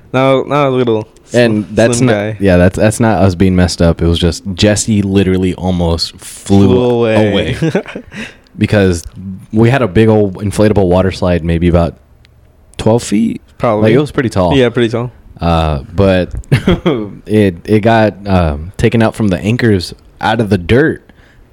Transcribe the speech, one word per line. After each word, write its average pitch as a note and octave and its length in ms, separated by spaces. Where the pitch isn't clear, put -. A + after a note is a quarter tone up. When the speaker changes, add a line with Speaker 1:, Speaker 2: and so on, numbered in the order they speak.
Speaker 1:
Now, C3 300
now C#3+ 240
a C3+ 40
little A#2+ 360
Speaker 2:
And A2+ 340
Speaker 1:
slim, G2+ 100
Speaker 2:
that's A#2 220
Speaker 1:
slim B2+ 100
Speaker 2:
not, A#2 60
Speaker 1:
guy. G#2 260
Speaker 2:
yeah, F#2+ 180
that's, F2+ 180
that's G#2+ 240
not A2 220
us F#2+ 140
being F#2 200
messed F2+ 240
up. E2+ 220
It E2+ 60
was E2+ 100
just F2 240
Jesse G#2 480
literally F#2 500
almost F2 640
flew - 520
Speaker 1:
Flew B2 200
away. G#2+ 480
Speaker 2:
away. D#3 180
Speaker 1:
<laughs> - 320
Speaker 2:
Because F#2+ 460
we A2+ 180
had C3 120
a A#2 60
big A2 220
old G#2 260
inflatable G2+ 520
water F#2 240
slide, F2 320
maybe E2+ 240
about E2+ 300
twelve A2+ 260
feet. A2 380
Speaker 1:
Probably. A2 320
Speaker 2:
Like, A2+ 80
it - 20
was D3 120
pretty B2+ 180
tall. F#2+ 260
Speaker 1:
Yeah, B2 140
pretty A#2 200
tall. A#2+ 220
Speaker 2:
Uh, D#2+ 400
but F#2 440
<laughs> - 0
it, G2+ 300
it G#2+ 140
got, G#2+ 460
um, E2 500
taken A2+ 240
out A2 140
from G#2+ 140
the F2 100
anchors G#2 540
out A2+ 180
of G#2+ 100
the G2+ 80
dirt, A2+ 540